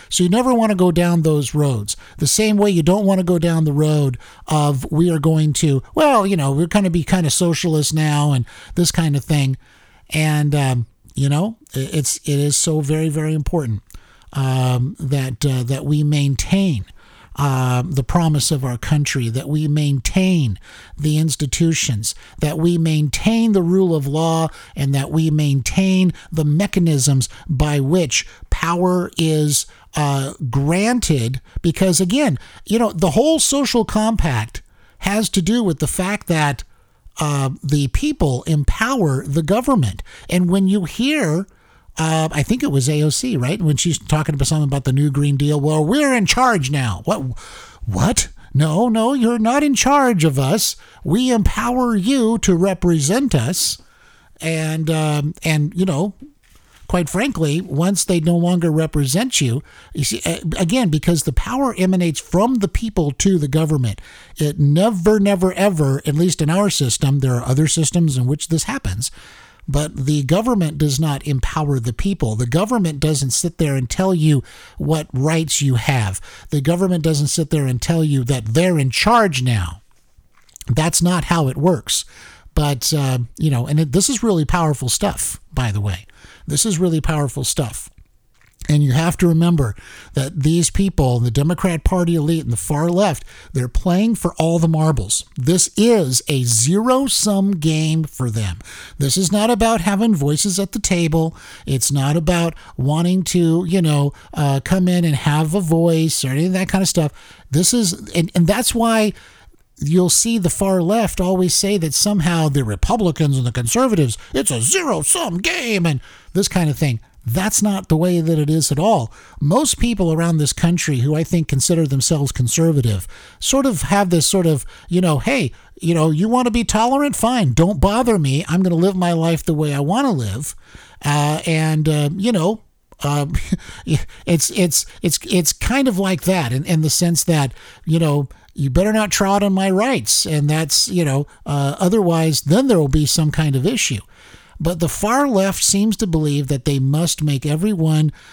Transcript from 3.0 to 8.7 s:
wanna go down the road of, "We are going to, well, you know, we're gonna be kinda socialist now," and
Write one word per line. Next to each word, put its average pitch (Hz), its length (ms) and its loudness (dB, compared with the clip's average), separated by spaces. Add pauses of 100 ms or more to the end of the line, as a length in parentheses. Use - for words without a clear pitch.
wanna 190 160 4
go 175 160 2
down 165 260 0
the 151 80 2
road 147 460 2 (300)
of, 147 420 0
"We 160 180 2
are 165 120 0
going 156 320 2
to, 139 320 0 (100)
well, 269 320 4
you 196 100 0
know, 139 140 0
we're 147 160 0
gonna 190 240 0
be 165 140 0
kinda 175 260 0
socialist 156 640 0
now," 147 380 0
and 127 120 0 (300)